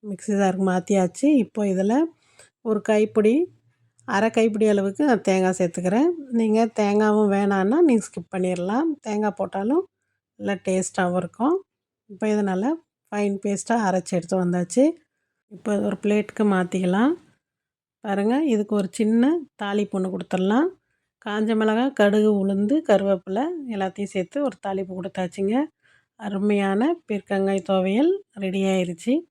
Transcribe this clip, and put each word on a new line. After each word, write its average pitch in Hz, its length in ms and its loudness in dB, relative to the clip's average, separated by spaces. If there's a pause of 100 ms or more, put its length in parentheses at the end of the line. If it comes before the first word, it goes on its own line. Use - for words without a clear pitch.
(100)
மிக்ஸி 202 300 -6
ஜாருக்கு 190 320 2
மாத்தியாச்சு. 185 540 0 (180)
இப்போ - 160 -8 (120)
இதுல 190 220 0 (720)
ஒரு 214 120 0 (100)
கைப்பிடி, 214 440 4 (800)
அரை 208 220 2
கைப்பிடி 220 360 2
அளவுக்கு 196 360 0
நான் 220 200 2
தேங்காய் 185 300 2
சேர்த்துக்கிறேன். 185 500 0 (320)
நீங்க 220 200 2 (180)
தேங்காவும் 208 560 2
வேணான்னா 202 440 2 (100)
நீங்க 226 200 2
ஸ்கிப் - 280 -14
பண்ணிடலாம். 185 520 -2 (180)
தேங்காய் 208 340 -2
போட்டாலும் 202 440 -2 (540)
நல்லா 202 180 -4 (120)
டேஸ்ட்டாகவும் 185 540 -2
இருக்கும். 247 340 -2 (560)
இப்போ 196 200 -6
இதை 208 100 0 (100)
நல்லா 196 180 -2 (400)
ஃபைன் 202 340 -2
பேஸ்ட்டாக 208 440 -2
அரைச்சு 185 300 -2
எடுத்து 175 240 -4
வந்தாச்சு. 175 400 0 (760)
இப்போ 208 160 -4 (160)
ஒரு 196 140 -4
பிளேட்டுக்கு 208 420 0 (120)
மாத்திக்கலாம். 185 580 0 (920)
பாருங்க, 208 300 0 (180)
இதுக்கு 208 280 -2
ஒரு 190 80 -2 (120)
சின்ன 233 320 2 (300)
தாளிப்பு 202 360 -4
ஒண்ணு 185 160 -2
கொடுத்துடலாம். 196 540 0 (560)
காஞ்ச 220 360 -2
மிளகாய், 220 380 0
கடுகு, 208 300 4 (140)
உளுந்து, 196 340 0 (120)
கருவேப்பிலை 196 540 0 (320)
எல்லாத்தையும் 190 380 -6
சேர்த்து 185 340 -4
ஒரு - 100 -4 (100)
தாளிப்பு 196 320 -6
கொடுத்தாச்சுங்க. 190 560 -4 (720)
அருமையான 202 640 0 (200)
பீர்க்கங்காய் 196 600 -2
துவையல் 196 440 2 (320)
ரெடி 190 260 -2
ஆயிருச்சு. 180 420 -2 (180)